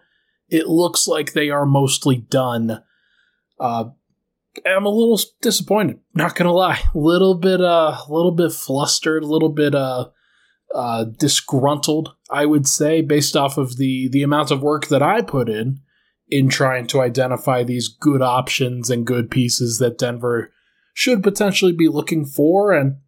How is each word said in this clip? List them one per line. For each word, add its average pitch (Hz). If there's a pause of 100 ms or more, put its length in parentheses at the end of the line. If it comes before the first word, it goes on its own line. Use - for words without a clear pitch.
(480)
it 160
looks 170
like 156
they 147
are 143
mostly 139
done. 113 (760)
Uh, 117 (800)
I'm 190
a 208
little 226
s-, - (160)
disappointed, 196 (160)
not 160
gonna 175
lie. 175 (140)
Little 175
bit, 185
uh, 165 (120)
little 165
bit 165
flustered, 151
a 151
little 156
bit, 147
uh, 131 (680)
uh, 117
disgruntled, 143 (160)
I 143
would 151
say, 160
based 147
off 139
of 123
the, 131
the 135
amount 143
of 139
work 147
that 135
I 196
put 127
in, 113 (500)
in 139
trying 131
to 135
identify 127
these 120
good 139
options 123
and 120
good 120
pieces 120
that 120
Denver 120 (420)
should 240
potentially 190
be 165
looking 151
for. 175
And 139 (100)